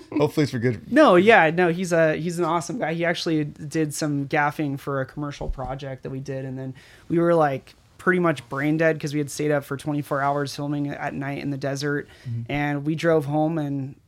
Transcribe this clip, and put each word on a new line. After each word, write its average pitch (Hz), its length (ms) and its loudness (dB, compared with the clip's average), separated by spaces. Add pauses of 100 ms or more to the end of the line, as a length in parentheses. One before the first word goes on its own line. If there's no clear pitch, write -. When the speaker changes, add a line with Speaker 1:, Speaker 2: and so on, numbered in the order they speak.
(180)
Speaker 1:
Hopefully 151 260 2
it's 135 80 0
for 127 80 -4
good. 113 320 -2
Speaker 2:
No, 254 240 8
yeah, 185 360 8
no, 175 180 2
he's 175 240 -2
a, 160 220 4
he's 165 240 -4
an 175 60 0
awesome 165 340 -2
guy. 160 160 -2
He 165 100 -2
actually 165 380 0
did 151 500 -4
some 143 340 -2
gaffing 147 520 0
for 139 220 -4
a 131 40 -4
commercial 143 420 -10
project 135 560 -8
that 156 60 -10
we 135 100 -10
did, 135 260 -8
and 131 120 -10
then 131 160 -10 (340)
we 165 120 0
were, 170 160 4
like, 143 400 0 (240)
pretty 180 200 2
much 165 300 0
brain 147 280 0
dead 160 220 2
'cause 147 140 -6
we 151 60 -2
had 143 100 -4
stayed 147 220 -2
up 143 140 0
for 139 100 -8
twenty-four 147 460 -4
hours 143 340 0
filming 143 320 -4
at 143 260 -6
night 139 260 -6
in 143 120 -6
the 139 60 -6
desert, 139 500 -4 (200)
Speaker 1:
Mm-hmm. 117 240 -6
Speaker 2:
and 143 340 -2
we 160 100 0
drove 160 300 2
home 156 320 0
and 139 380 -4 (120)